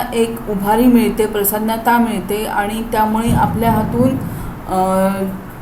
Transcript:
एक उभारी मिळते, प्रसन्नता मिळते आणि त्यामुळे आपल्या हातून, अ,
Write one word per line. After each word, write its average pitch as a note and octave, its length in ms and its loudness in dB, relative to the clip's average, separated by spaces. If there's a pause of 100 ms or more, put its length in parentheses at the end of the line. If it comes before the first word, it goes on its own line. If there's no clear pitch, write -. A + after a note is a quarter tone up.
(140)
एक A#3 360 -2
उभारी G#3 360 2
मिळते, A3 400 4
प्रसन्नता G#3+ 720 0
मिळते G#3 480 -2
आणि G#3 460 -4
त्यामुळे A3 400 0
आपल्या A#3 400 2
हातून, A#3 380 2 (580)
अ, F#3+ 420 2 (520)